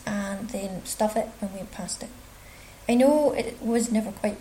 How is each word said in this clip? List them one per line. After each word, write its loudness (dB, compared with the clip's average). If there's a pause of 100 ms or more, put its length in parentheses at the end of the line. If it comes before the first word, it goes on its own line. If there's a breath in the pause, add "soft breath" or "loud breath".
and -4
then -6
stuff 0
it 0 (120)
and -4
went -10
past -8
it. -10 (800 loud breath)
I 4
know 6
it -4
was 0
never 2
quite -2